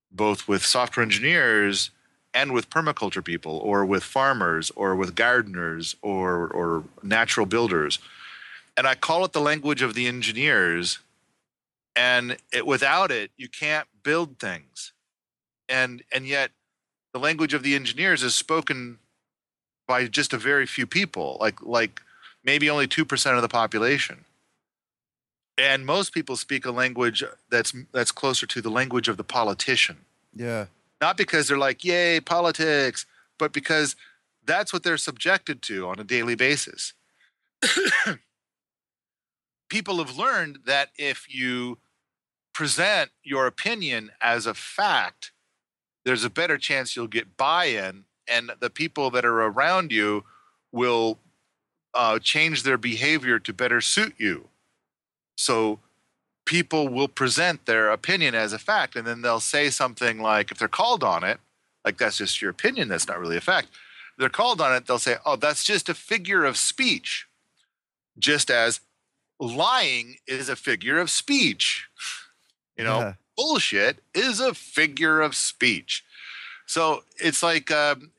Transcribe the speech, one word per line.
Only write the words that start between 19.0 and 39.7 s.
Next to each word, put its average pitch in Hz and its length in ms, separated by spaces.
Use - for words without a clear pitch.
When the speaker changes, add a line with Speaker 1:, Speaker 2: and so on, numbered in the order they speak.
Speaker 1:
by 127 220
just 139 240
a 131 40
very 135 300
few - 180
people, 85 560
like, 107 220
like, 117 400
maybe 143 260
only 147 200
two 160 160
percent 131 320
of 120 60
the 117 60
population. 117 760
And 135 300
most 180 260
people 143 220
speak 127 320
a 127 60
language 123 500
that's, 117 240
that's 123 180
closer 131 360
to - 140
the 110 100
language 123 360
of 110 100
the 104 60
politician. 107 760
Speaker 2:
Yeah. 113 320
Speaker 1:
Not 175 160
because 170 300
they're 139 100
like, 135 280
"Yay, 175 340
politics," 160 880
but 151 140
because 151 420
that's 190 280
what 180 100
they're 170 140
subjected 156 640
to 95 240
on 95 140
a 107 40
daily 120 300
basis. 131 600
<coughs> - 560
People 180 300